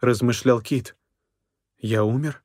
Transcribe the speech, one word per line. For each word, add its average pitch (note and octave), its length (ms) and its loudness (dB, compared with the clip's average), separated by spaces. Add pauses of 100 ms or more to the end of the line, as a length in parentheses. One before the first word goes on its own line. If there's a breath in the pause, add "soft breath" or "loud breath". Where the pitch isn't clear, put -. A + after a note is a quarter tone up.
размышлял A#2+ 600 2
Кит. - 360 -6 (800)
«Я A2 260 0
умер?» C3+ 400 -2